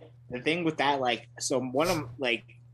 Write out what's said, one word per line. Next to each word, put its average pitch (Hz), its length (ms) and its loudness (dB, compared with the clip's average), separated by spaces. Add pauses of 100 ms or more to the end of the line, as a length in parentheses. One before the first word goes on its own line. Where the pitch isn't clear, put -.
(300)
the 127 120 -8
thing 165 220 0
with 156 140 0
that, 139 220 4
like, 120 280 0 (120)
so 135 200 0
one 131 280 0
of, 156 220 0 (100)
like, 120 240 0 (300)